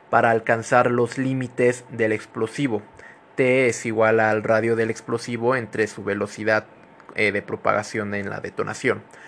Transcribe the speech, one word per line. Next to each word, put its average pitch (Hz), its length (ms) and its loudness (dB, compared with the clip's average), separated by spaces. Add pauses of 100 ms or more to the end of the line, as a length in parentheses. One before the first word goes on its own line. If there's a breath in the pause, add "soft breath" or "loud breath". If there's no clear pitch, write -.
(100)
para 117 200 6
alcanzar 117 600 2
los 120 260 0
límites 127 760 -2
del 113 220 0
explosivo. 110 680 -4 (520 loud breath)
T 131 320 4
es 113 200 -2
igual 110 340 4
al 110 220 2
radio 113 340 2
del 113 140 0
explosivo 120 640 -4
entre 110 300 -2
su 104 180 -12
velocidad, 104 600 -2 (480)
eh, 104 180 0
de 101 80 -2
propagación 104 760 -4
en 101 140 -6
la 104 120 -8
detonación, 104 640 -4 (260 loud breath)